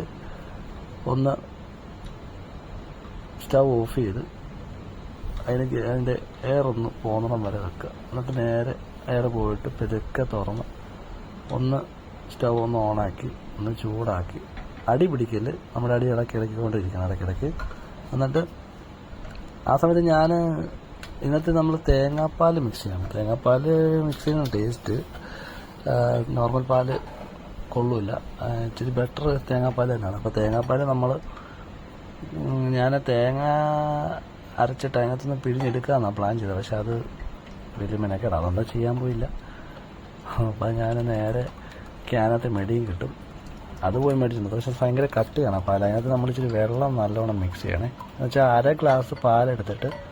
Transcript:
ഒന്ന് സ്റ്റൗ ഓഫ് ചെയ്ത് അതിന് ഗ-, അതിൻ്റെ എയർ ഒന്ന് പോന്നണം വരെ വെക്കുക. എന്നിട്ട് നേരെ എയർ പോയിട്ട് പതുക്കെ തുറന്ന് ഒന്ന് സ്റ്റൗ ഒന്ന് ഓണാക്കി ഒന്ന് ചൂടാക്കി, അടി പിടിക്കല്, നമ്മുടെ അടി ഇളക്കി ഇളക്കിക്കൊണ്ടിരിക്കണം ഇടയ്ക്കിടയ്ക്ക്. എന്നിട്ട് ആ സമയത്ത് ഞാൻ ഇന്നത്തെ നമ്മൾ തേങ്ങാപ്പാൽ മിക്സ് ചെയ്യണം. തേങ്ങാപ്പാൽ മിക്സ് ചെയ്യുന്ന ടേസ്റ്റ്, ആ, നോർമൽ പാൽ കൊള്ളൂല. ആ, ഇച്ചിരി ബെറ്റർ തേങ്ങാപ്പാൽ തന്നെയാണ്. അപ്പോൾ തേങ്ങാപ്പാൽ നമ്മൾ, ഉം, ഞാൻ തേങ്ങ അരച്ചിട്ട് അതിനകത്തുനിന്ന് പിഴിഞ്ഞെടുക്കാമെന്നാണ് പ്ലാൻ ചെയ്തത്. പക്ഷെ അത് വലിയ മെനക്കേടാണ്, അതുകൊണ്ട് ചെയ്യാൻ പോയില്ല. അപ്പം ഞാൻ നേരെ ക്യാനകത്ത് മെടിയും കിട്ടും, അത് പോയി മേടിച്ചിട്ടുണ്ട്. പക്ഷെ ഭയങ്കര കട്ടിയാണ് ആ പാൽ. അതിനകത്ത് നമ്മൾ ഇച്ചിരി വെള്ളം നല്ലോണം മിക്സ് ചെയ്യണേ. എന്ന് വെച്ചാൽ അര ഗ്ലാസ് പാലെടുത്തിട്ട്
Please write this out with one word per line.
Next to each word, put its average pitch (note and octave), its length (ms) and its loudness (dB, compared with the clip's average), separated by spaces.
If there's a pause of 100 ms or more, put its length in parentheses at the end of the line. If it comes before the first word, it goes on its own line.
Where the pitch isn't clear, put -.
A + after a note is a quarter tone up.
(1120)
ഒന്ന് C3+ 200 2 (2000)
സ്റ്റൗ C3+ 220 6 (140)
ഓഫ് A2+ 260 0
ചെയ്ത് G#2+ 180 -2 (1200)
അതിന് B2+ 260 2
ഗ-, A#2 180 0
അതിൻ്റെ B2 240 2 (380)
എയർ C#3+ 100 4 (100)
ഒന്ന് A2+ 180 -2 (120)
പോന്നണം A2+ 460 0
വരെ G2+ 160 -2
വെക്കുക. - 260 -8 (160)
എന്നിട്ട് B2 340 -4
നേരെ A#2 340 0 (400)
എയർ B2 120 4 (100)
പോയിട്ട് A2 320 0 (120)
പതുക്കെ A2+ 520 -2
തുറന്ന് G#2+ 340 -2 (920)
ഒന്ന് C3 200 2 (540)
സ്റ്റൗ A#2 220 2 (100)
ഒന്ന് A#2 220 2
ഓണാക്കി G#2+ 440 -2 (280)
ഒന്ന് G#2+ 120 -2 (120)
ചൂടാക്കി, G#2+ 560 -2 (520)
അടി C#3+ 220 6
പിടിക്കല്, A#2 380 0 (240)
നമ്മുടെ A#2+ 240 2
അടി B2 60 2 (120)
ഇളക്കി A#2+ 240 0
ഇളക്കിക്കൊണ്ടിരിക്കണം G#2+ 680 -2
ഇടയ്ക്കിടയ്ക്ക്. F#2 400 -2 (680)
എന്നിട്ട് C3+ 260 2 (1300)
ആ - 100 4
സമയത്ത് E3+ 200 6 (120)
ഞാൻ D#3+ 160 8 (960)
ഇന്നത്തെ D#3 320 2
നമ്മൾ D#3+ 180 4 (140)
തേങ്ങാപ്പാൽ D3+ 640 4 (100)
മിക്സ് - 180 -2
ചെയ്യണം. F#2 300 -2
തേങ്ങാപ്പാൽ A#2+ 480 4 (460)
മിക്സ് C#3+ 180 -2
ചെയ്യുന്ന D3+ 180 4 (120)
ടേസ്റ്റ്, A2 400 0 (960)
ആ, - 20 4 (440)
നോർമൽ B2 340 4
പാൽ B2+ 180 6 (840)
കൊള്ളൂല. A#2+ 380 2 (320)
ആ, A#2 40 -2 (220)
ഇച്ചിരി B2 300 -4
ബെറ്റർ C3+ 260 -2 (260)
തേങ്ങാപ്പാൽ B2+ 420 2
തന്നെയാണ്. G2 260 -2
അപ്പോൾ A2 200 -2
തേങ്ങാപ്പാൽ A#2+ 520 2
നമ്മൾ, B2+ 220 4 (1300)
ഉം, C3+ 260 0 (100)
ഞാൻ B2+ 140 6 (200)
തേങ്ങ B2+ 300 4 (1200)
അരച്ചിട്ട് C3 360 0
അതിനകത്തുനിന്ന് C3 480 0
പിഴിഞ്ഞെടുക്കാമെന്നാണ് B2 720 2
പ്ലാൻ G2+ 140 4 (100)
ചെയ്തത്. G2 180 -2
പക്ഷെ G#2+ 220 -2
അത് A#2 100 -2 (880)
വലിയ G#2 240 -2
മെനക്കേടാണ്, G2 380 0
അതുകൊണ്ട് F2 200 2 (120)
ചെയ്യാൻ A#2+ 280 2
പോയില്ല. B2 220 0 (1300)
അപ്പം G#2+ 200 0 (120)
ഞാൻ A2+ 120 2 (200)
നേരെ A2 300 0 (640)
ക്യാനകത്ത് A#2 400 4 (100)
മെടിയും A2+ 320 0
കിട്ടും, A2 200 -4 (760)
അത് G2 160 2
പോയി C#3 160 4
മേടിച്ചിട്ടുണ്ട്. A2+ 380 0
പക്ഷെ B2 220 -2
ഭയങ്കര B2+ 260 4 (100)
കട്ടിയാണ് A2+ 440 2
ആ - 80 -2
പാൽ. G2 180 4
അതിനകത്ത് A2+ 280 2
നമ്മൾ B2+ 180 2
ഇച്ചിരി B2+ 260 0
വെള്ളം A#2+ 420 2
നല്ലോണം G#2+ 440 2
മിക്സ് F#2 200 -2
ചെയ്യണേ. F2+ 240 0 (240)
എന്ന് C3 140 -4
വെച്ചാൽ C3+ 200 6 (120)
അര A#2+ 100 6 (140)
ഗ്ലാസ് C3 320 4 (100)
പാലെടുത്തിട്ട് A#2+ 640 4 (220)